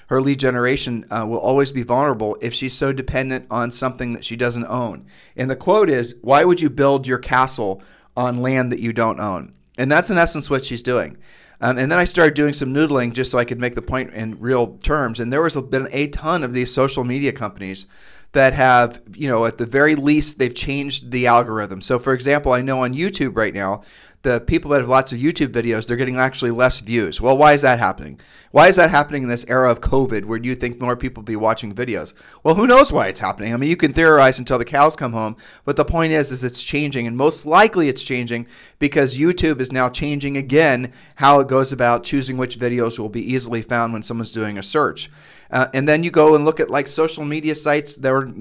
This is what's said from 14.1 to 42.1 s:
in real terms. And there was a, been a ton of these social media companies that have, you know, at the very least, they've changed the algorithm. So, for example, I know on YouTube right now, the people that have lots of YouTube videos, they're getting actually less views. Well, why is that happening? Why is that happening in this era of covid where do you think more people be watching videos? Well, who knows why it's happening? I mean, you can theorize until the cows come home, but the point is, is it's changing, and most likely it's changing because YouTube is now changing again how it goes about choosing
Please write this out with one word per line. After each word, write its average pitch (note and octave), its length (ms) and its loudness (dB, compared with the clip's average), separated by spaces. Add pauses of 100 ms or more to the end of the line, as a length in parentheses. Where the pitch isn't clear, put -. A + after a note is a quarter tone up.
in A2 280 -10
real A#2+ 380 0
terms. B2+ 420 -2
And A#2 120 -4
there D3+ 100 0
was D#3+ 120 0
a, C3+ 80 -4
been C3+ 300 -4
a C#3+ 160 -2
ton D#3 340 -4
of B2 100 -6
these B2 220 -4
social C3+ 300 0
media C3 260 -2
companies G2 560 -8 (460)
that C3+ 200 6
have, B2+ 480 4 (140)
you C#3+ 120 -8
know, A2+ 180 2
at A#2 140 -4
the A#2+ 80 -4
very C#3+ 300 4
least, D3 420 0
they've B2 160 0
changed C#3 560 -8
the B2 160 0
algorithm. A2 540 2
So, B2 180 0
for C3 140 -2
example, C#3 400 0
I B2 100 0
know C3 220 -2
on B2+ 100 -4
YouTube D3+ 420 -4
right A2 160 0
now, G2 300 -6 (400)
the B2 180 0
people D#3+ 300 -2
that C#3+ 100 2
have A#2+ 80 -4
lots C3 240 2
of A#2+ 60 -8
YouTube D3+ 300 0
videos, A2+ 380 -2
they're A#2+ 100 -2
getting B2+ 200 -2
actually B2+ 360 -2
less B2 260 2
views. G#2+ 420 -4
Well, C3 160 2
why D3 180 6
is C#3+ 80 0
that B2 180 2
happening? E2+ 400 -4 (320)
Why D#3+ 160 10
is F#3+ 80 4
that E3+ 140 6
happening C#3+ 340 0
in B2 40 -4
this A#2+ 200 -4
era B2+ 220 4
of A2+ 100 -2
covid A#2 460 0
where A2+ 120 -4
do A#2+ 100 -6
you B2+ 60 -4
think B2 260 -8
more B2 140 -2
people A#2+ 280 -10
be A2 140 -6
watching A2 380 -2
videos? G#2+ 380 -8 (320)
Well, D#3+ 100 4
who G#3+ 120 2
knows B3+ 260 8
why A#2 160 2
it's - 120 -8
happening? G#2 340 -4
I - 20 -2
mean, C#3 140 0
you F3 60 0
can D3 160 2
theorize D3+ 460 6
until B2+ 200 -2
the A#2 60 -4
cows D3+ 300 2
come B2+ 180 -6
home, A2 240 -6 (280)
but C#3+ 120 -2
the D3+ 80 4
point D#3+ 280 0
is, D3 180 0
is B2+ 140 -8
it's B2 180 -6
changing, C#3 440 -4
and A#2 100 -6
most D3 300 0
likely F3+ 420 4
it's C3 140 -4
changing A#2+ 440 -6 (320)
because C#3 380 0
YouTube D#3+ 440 0
is C3 120 -6
now B2+ 160 0
changing C#3 480 -6
again C3 560 2 (220)
how C#3+ 260 6
it B2+ 80 0
goes C3 240 2
about A#2+ 320 2
choosing C3 320 -4